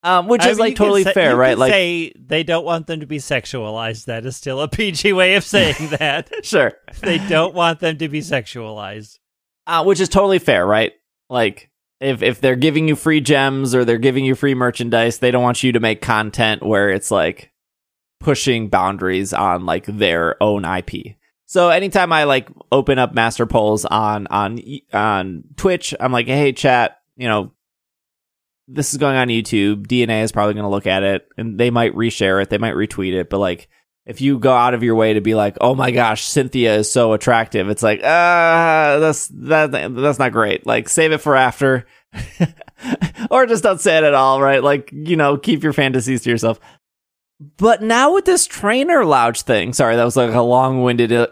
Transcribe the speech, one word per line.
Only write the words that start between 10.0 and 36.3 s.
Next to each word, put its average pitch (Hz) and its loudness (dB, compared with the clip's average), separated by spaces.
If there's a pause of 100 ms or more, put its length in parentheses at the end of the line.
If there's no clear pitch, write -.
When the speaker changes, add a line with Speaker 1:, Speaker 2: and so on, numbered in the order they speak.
Speaker 1:
totally 196 2
fair, 98 2
right? 107 2 (360)
Like, 117 -2 (300)
if, 131 -4
if 120 -2
they're 131 2
giving 156 0
you 147 2
free 156 0
gems 135 0
or 123 4
they're 117 2
giving 131 0
you 131 0
free 139 -2
merchandise, 120 -2
they 123 2
don't 123 2
want 123 0
you 127 2
to 117 2
make 110 0
content 107 -2
where 101 2
it's, 95 -4
like, 87 -2 (680)
pushing 120 -2
boundaries 95 -2
on, 90 -2
like, 85 -4
their 87 -2
own 101 0
I 90 -6
P. - -12 (300)
So 175 2
anytime 180 0
I, 156 2
like, 135 0 (220)
open 135 2
up 123 0
master 113 0
polls 107 0
on, 107 -2
on, 104 -4 (340)
on 98 -2 (120)
Twitch, 180 -2
I'm 127 -2
like, 120 -2
"Hey, 139 2
chat, 123 0 (160)
you 123 -8
know, 107 -2 (1120)
this 135 -6
is 143 -6
going 135 0
on 127 0
YouTube. 107 0
D 123 2
N 110 0
A 110 0
is 110 -4
probably 107 0
gonna 104 -6
look 101 -2
at 95 0
it, 98 -2 (120)
and 110 -8
they 120 2
might 117 0
reshare 98 0
it, - -6
they 104 -2
might 107 -4
retweet 95 -4
it, 90 -4
but, 98 -4
like, 90 -4 (360)
if - -16
you 135 0
go 131 4
out 123 4
of 117 -2
your 117 2
way 110 4
to 107 0
be 110 0
like, 104 0
'Oh 127 4
my 131 -2
gosh, 117 0
Cynthia 127 0